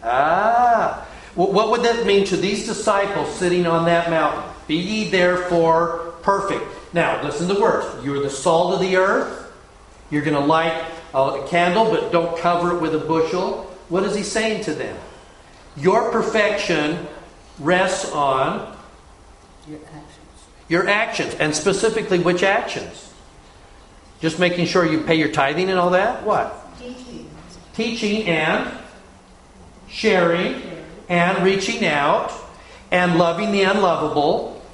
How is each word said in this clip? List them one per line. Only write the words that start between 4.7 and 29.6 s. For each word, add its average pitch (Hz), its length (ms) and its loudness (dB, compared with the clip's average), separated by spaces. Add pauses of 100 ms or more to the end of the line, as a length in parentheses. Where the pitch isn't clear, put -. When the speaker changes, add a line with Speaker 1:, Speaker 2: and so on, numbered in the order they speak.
Speaker 1:
ye 202 340 -2
therefore 175 1000 2 (100)
perfect." 196 420 0 (280)
Now, 156 300 0
listen 151 240 -4
to 196 80 0
the 202 80 0
words. 190 240 2 (180)
"You're 139 160 -2
the 139 100 -2
salt 175 440 2
of 180 60 0
the 185 160 0
earth. 202 500 0 (640)
You're 147 120 -2
gonna 143 220 0
light 160 300 2 (400)
a 135 340 0
candle, 175 360 4
but - 280 0
don't 170 260 0
cover 175 380 2
it 160 40 -2
with 156 140 -2
a 151 40 0
bushel." 165 680 -2 (240)
What 180 140 0
is 185 100 -2
he 202 80 -2
saying 220 420 -2
to 156 100 -4
them? 120 220 -8 (800)
Your 202 360 2
perfection 175 920 0 (520)
rests 180 540 0
on 143 640 -2 (920)
Speaker 2:
Your 151 180 -16
actions. 151 220 -20 (600)
Speaker 1:
your 175 200 0
actions, 208 460 -2
and 151 200 -2
specifically 214 680 0
which 175 240 0
actions? - 680 -4 (1080)
Just 160 180 -2
making 175 280 2
sure 180 200 2
you 156 160 2
pay 165 140 2
your 151 140 0
tithing 151 400 0
and 185 80 0
all 180 120 2
that? 196 340 0
What? 180 300 -2 (240)
Speaker 2:
Teaching. - 500 -16 (460)
Speaker 1:
Teaching 220 540 -2
and 170 420 0 (1160)